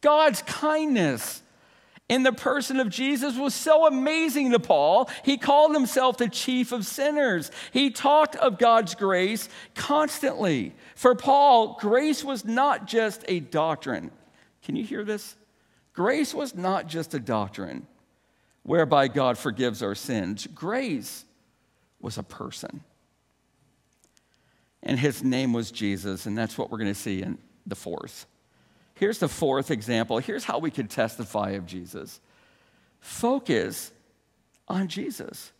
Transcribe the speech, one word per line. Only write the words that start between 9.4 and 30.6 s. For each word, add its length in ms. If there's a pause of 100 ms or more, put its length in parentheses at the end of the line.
constantly. 1000 (220)
For 180
Paul, 640
grace 460
was 200
not 440
just 400
a 100
doctrine. 720 (540)
Can 100
you 80
hear 220
this? 320 (560)
Grace 420
was 220
not 320
just 260
a 60
doctrine 680 (800)
whereby 420
God 320
forgives 460
our 100
sins. 580
Grace 720 (760)
was 180
a 60
person. 580 (2000)
And 160
his 240
name 300
was 180
Jesus, 560
and 100
that's 220
what 140
we're 60
gonna 140
see 300
in 160 (260)
the 120
fourth. 500 (680)
Here's 240
the 100
fourth 440
example. 460
Here's 260
how 140
we 120